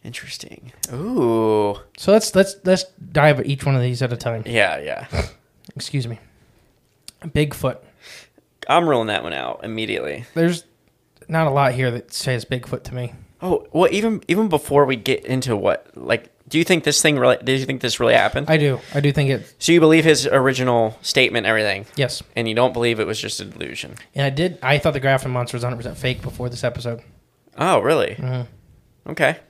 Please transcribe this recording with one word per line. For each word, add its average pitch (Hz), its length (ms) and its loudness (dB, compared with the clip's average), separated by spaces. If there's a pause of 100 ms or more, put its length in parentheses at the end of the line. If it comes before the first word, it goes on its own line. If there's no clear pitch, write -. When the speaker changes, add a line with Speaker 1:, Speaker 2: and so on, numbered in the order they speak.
Speaker 1:
Interesting. - 680 -16 (180)
Ooh. 113 840 0 (200)
Speaker 2:
So - 140 0
let's, 220 240 4
let's, - 200 2 (100)
let's 185 180 2 (280)
dive 147 280 4
at - 60 -4
each 135 200 -4
one 139 100 2
of 127 60 2
these 123 200 -2
at 123 100 -2
a 120 60 -6
time. 113 280 -6
Speaker 1:
Yeah, 101 340 2
yeah. 73 280 -8 (680)
Speaker 2:
Excuse 127 320 -6
me. 117 120 -12 (1040)
Bigfoot. 147 540 -2 (920)
Speaker 1:
I'm 170 200 4
ruling 117 200 2
that 98 160 -2
one 82 100 -6
out 64 300 -8
immediately. 107 720 -6
Speaker 2:
There's 165 320 0 (600)
not 160 200 0
a 139 40 0
lot 135 220 2
here 127 180 0
that 117 220 -10
says 127 320 -4
Bigfoot 127 380 -8
to - 120 -14
me. 123 180 -8 (280)
Speaker 1:
Oh, 175 300 0
well, 175 200 4
even, 214 360 -2
even 214 220 2
before 143 360 4
we 131 100 -2
get 120 300 -2
into 127 300 -2
what, 95 400 -2
like, 65 340 -4 (200)
do 151 80 0
you 165 80 4
think 165 180 2
this 147 180 0
thing 147 160 4
really, 123 260 4
do 127 100 0
you 131 120 0
think 131 160 -6
this 120 180 -4
really 120 140 4
happened? 123 360 2
Speaker 2:
I 160 80 4
do. 143 220 2 (140)
I 143 60 0
do 143 120 2
think 139 180 0
it 127 300 -4
Speaker 1:
So - 120 2
you 170 80 8
believe 160 260 6
his 139 220 4
original 127 720 2
statement, 113 440 0
everything? 104 400 0 (100)
Speaker 2:
Yes. 135 260 -2 (140)
Speaker 1:
And 117 120 -2
you 110 80 -2
don't 127 180 2
believe 117 260 0
it 95 80 0
was 104 120 -4
just - 200 -8
a 98 60 -10
delusion? - 500 -12 (200)
Speaker 2:
And 139 100 0
I 139 40 0
did, 160 320 -4
I 139 180 2
thought 151 140 0
the 139 60 -4
Grafton 135 320 2
Monster 123 260 -4
was 120 60 -6
a 120 40 -2
hundred 123 100 -4
percent 120 200 -10
fake 127 240 -4
before 123 280 -8
this 123 140 -10
episode. 120 380 -6 (560)
Speaker 1:
Oh, 156 220 2
really? 131 400 0
Speaker 2:
Mm-hmm. - 920 -10
Speaker 1:
Okay. 156 260 0 (120)